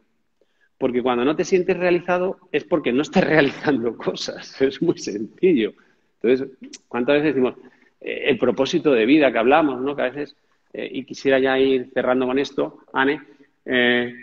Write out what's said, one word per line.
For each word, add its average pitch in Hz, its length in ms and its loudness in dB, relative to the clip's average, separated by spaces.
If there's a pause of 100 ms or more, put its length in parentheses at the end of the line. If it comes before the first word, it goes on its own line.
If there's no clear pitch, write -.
(760)
Porque 123 260 -2
cuando 123 220 0
no 156 100 2
te 180 80 -2
sientes 180 340 0
realizado 180 600 -2 (140)
es 151 120 -2
porque 139 300 -2
no 135 80 2
estás 165 220 0
<laughs> - 40 0
realizando 135 720 0
cosas. - 640 -10
Es 135 200 0
muy 170 160 0
sencillo. 107 760 0 (480)
Entonces, 131 260 2 (400)
¿cuántas 123 280 0
veces 147 200 0
decimos, 123 200 0 (460)
eh, 117 260 -8
el 131 100 0
propósito 135 540 0
de 113 140 4
vida 139 260 4
que 107 60 -4
hablamos, 131 440 2
¿no? 143 140 -4
Que 135 80 -4
a 127 60 -2
veces, 147 260 -10 (380)
eh, - 180 -10
y 135 140 -8
quisiera 135 340 0
ya 131 200 2
ir 131 340 0
cerrando 127 320 0
con 131 140 0
esto, 143 400 -4 (140)
Anne, 139 280 0 (440)
eh, 120 580 2